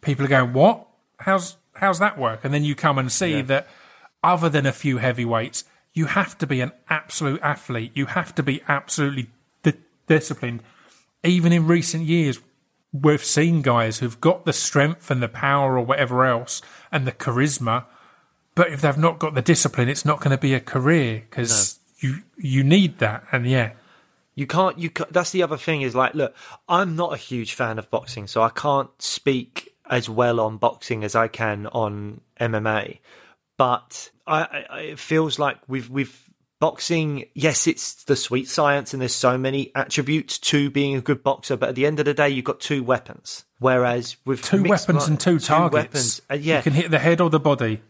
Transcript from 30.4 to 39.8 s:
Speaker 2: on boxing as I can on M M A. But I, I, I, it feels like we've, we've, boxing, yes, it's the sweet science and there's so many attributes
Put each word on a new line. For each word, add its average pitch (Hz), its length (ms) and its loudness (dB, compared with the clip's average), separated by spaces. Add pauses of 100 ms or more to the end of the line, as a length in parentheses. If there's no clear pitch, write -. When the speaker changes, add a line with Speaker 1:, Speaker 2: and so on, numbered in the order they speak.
Speaker 2:
on 110 180 -2
boxing 110 460 -2
as 101 100 -6
I 113 140 2
can 107 400 -4
on 104 520 -4 (160)
M 113 180 -2
M 107 120 -2
A. 107 340 -4 (560)
But - 540 -2 (160)
I, 156 160 0
I, - 280 -10
I, 135 100 -14
it 151 180 -12
feels 160 400 -2
like 143 180 -2 (120)
we've, 127 200 -6
we've, 131 340 -6 (380)
boxing, 156 640 -2 (100)
yes, 151 320 0
it's - 380 -4
the 139 120 2
sweet 131 320 0
science 143 440 0
and 135 80 -6
there's 123 140 -2
so 127 240 2
many 135 360 -2
attributes 147 640 -2